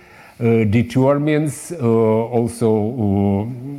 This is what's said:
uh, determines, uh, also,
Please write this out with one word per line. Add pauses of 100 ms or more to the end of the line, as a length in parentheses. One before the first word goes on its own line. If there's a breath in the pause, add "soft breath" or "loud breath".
(400 loud breath)
uh,
determines,
uh,
also, (300)